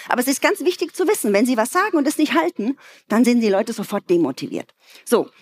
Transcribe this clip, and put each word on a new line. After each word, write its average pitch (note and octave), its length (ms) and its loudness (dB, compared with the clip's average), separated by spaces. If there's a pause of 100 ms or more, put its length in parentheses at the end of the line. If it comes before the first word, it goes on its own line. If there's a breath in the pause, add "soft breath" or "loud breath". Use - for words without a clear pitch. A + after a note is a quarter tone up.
Aber A3+ 120 0
es B3 60 -4
ist C#4 140 -2
ganz D#4+ 200 0
wichtig F4 320 -2
zu E4 140 -2
wissen, C4+ 260 0
wenn G#3+ 120 4
Sie A#3+ 120 2
was A3 140 0
sagen F#4 260 0
und C4+ 100 0
es D4+ 100 -2
nicht D#4 160 0
halten, D4+ 440 -2 (300 loud breath)
dann A3 160 2
sind A#3+ 180 4
die G#3+ 80 2
Leute G#3+ 240 0
sofort G3+ 360 -6
demotiviert. C#3+ 640 -2 (320 soft breath)
So, F#3+ 240 0 (120 soft breath)